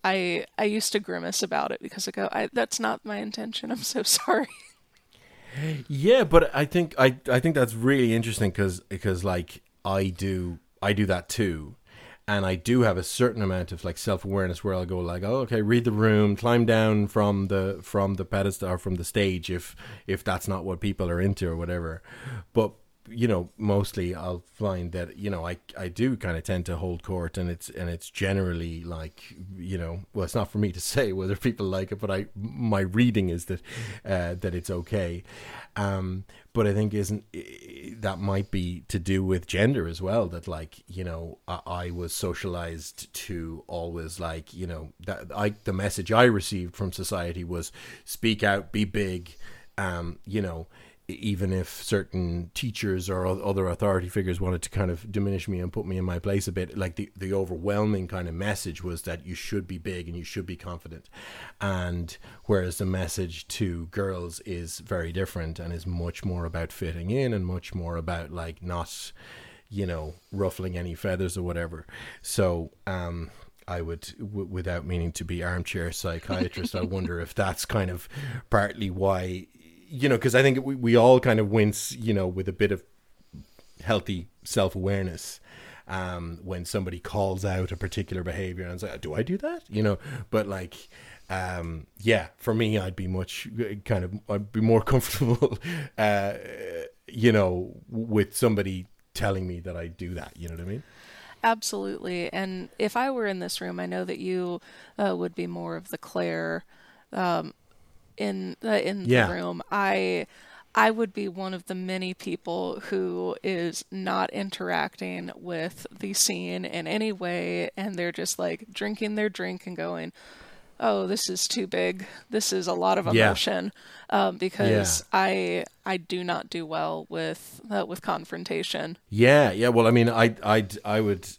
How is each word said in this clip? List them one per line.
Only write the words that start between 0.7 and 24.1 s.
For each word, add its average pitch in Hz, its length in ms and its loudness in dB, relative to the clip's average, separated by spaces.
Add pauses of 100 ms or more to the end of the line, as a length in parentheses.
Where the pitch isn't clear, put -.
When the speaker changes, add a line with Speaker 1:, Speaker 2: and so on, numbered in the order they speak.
Speaker 1:
to 214 60 2
grimace 175 440 -2
about - 280 0
it - 100 -4
because - 260 -6
I 190 40 -6
go, 196 200 -2
"I, - 220 -2
that's 233 260 0
not 220 260 -2
my 208 120 -4
intention. 220 540 -6
I'm 226 120 -4
so 214 200 -2
<laughs> - 0 -
sorry." - 440 4 (1400)
Speaker 2:
Yeah, 190 360 6
but 165 320 8
I 143 100 4
think, 170 320 2
I, 131 200 8 (120)
I 127 100 6
think 165 160 4
that's 123 180 4
really 120 400 6
interesting 113 380 2
'cause, 92 300 0 (200)
'cause, 92 220 0
like, 90 380 -2 (220)
I 98 260 2
do, 90 500 -2 (220)
I 104 120 2
do 104 140 4
that 90 220 0
too. 80 460 -2 (520)
And 101 180 0
I 92 100 2
do 117 260 4
have 104 160 6
a 90 60 -2
certain 113 380 2
amount 92 300 0
of, 87 120 -10
like, 87 140 -4
self-awareness 95 680 0
where 98 120 0
I'll 90 100 0
go, 90 140 -2
like, 87 240 -2
"Oh, 113 140 0
okay, 117 260 2
read 117 220 6
the 120 60 6
room, 104 440 6
climb 120 300 6
down 110 420 6
from 101 400 4
the, 95 340 0
from 98 340 2
the 92 100 -4
pedestal 98 440 0
or 90 80 2
from 92 180 -2
the 87 80 -4
stage 92 460 2
if, 87 260 -4 (300)
if 98 180 -2
that's - 240 0
not 95 160 -2
what 90 160 -2
people 95 300 0
are 87 100 2
into 95 300 2
or 82 60 0
whatever." 85 480 -4 (500)
But, 110 200 2 (380)
you 117 160 2
know, 90 300 2
mostly 101 560 2